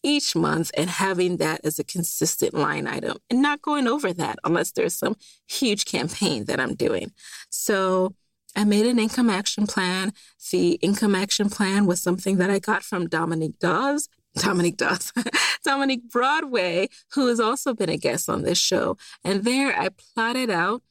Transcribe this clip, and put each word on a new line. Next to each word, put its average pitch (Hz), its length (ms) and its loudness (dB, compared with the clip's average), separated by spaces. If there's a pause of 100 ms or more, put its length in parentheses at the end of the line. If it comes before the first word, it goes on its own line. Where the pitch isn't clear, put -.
each 285 320 0
month 160 400 0
and 175 140 0
having 180 480 0
that 156 260 0
as 156 160 -2
a 151 60 -2
consistent - 680 -2
line 151 340 -2
item - 300 -6 (120)
and 247 120 4
not 294 200 2
going 294 260 0
over 285 240 0
that 147 320 -4
unless 165 280 0
there's - 240 -2
some - 200 -2 (320)
huge 208 380 0
campaign 156 600 -2
that 127 140 -2
I'm 131 160 -2
doing. - 380 -2 (360)
So 190 680 0 (380)
I 208 120 2
made 208 200 4
an 240 140 4
income 220 300 2
action 202 360 0
plan. 190 460 -2 (400)
The 175 300 4
income 202 340 2
action 202 340 0
plan 202 360 2
was 175 160 2
something 190 360 0
that 180 120 2
I 196 100 2
got 190 240 -2
from 175 240 -4
Dominique 160 520 -2
Dawes, 262 500 0 (260)
Dominique 180 420 0
Dawes, - 360 -2 (260)
<laughs> - 240 -2
Dominique 269 460 0
Broadway, 240 800 0 (260)
who 269 140 2
has 233 120 2
also 233 360 0
been 190 140 -2
a 160 80 -2
guest - 300 -2
on - 140 -2
this - 160 0
show. - 400 0 (260)
And 196 200 0
there 262 360 2
I 180 100 0
plotted 240 600 -4
out 190 420 0